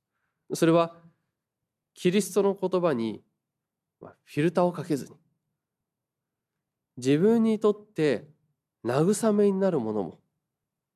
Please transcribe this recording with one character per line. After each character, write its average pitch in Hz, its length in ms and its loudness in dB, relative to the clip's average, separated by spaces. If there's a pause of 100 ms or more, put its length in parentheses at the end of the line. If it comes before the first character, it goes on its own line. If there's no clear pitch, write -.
(540)
そ - 120 0
れ 165 60 6
は、 165 240 2 (960)
キ - 160 -2
リ 202 120 2
ス 196 120 -8
ト 208 80 2
の 196 180 0
言 185 220 -2
葉 170 120 0
に、 113 280 -4 (760)
ま - 100 -20
あ、 - 140 -20
フ - 160 -8
ィ 147 40 2
ル 170 80 0
タ 180 100 0
ー - 20 4
を 175 80 0
か 160 140 -10
け 160 100 -2
ず 120 100 -6
に、 - 60 -20 (1900)
自 131 200 2
分 220 260 2
に 220 160 0
と 214 120 2
っ 202 40 -4
て 147 500 -4 (600)
慰 185 480 0
め 202 180 2
に 190 80 -4
な 196 100 0
る 165 100 -2
も 110 120 -4
の 104 120 -4
も、 - 160 -12 (760)